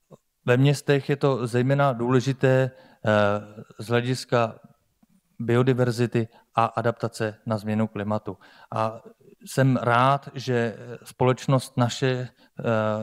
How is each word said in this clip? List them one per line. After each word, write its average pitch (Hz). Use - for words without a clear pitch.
ve 123
městech 139
je 143
to 131
zejména 135
důležité, 131
eh, -
z 110
hlediska 120
biodiverzity 120
a 113
adaptace 113
na 110
změnu 107
klimatu. 104
A 110
jsem 131
rád, 123
že 120
společnost 127
naše, 123
eh, -